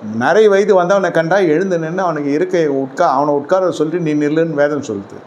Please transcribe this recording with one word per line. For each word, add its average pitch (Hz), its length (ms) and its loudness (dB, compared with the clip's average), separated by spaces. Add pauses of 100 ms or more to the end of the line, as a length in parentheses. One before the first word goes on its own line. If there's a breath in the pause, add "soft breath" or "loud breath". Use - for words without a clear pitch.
(180)
நிறைய 175 320 4
வயது 196 260 4
வந்தவனை 180 360 2
கண்டா 165 260 0
எழுந்து 175 420 0
நின்னு 165 220 -4
அவனுக்கு 151 300 -2
இருக்க 180 260 0
உட்கா-, 143 520 0
அவனை 143 240 0
உட்கார 170 380 0
சொல்லிட்டு 160 420 -2
நீ 147 120 0
நில்லுன்னு 160 280 0
வேதம் 143 300 0
சொல்லுது. 101 440 -10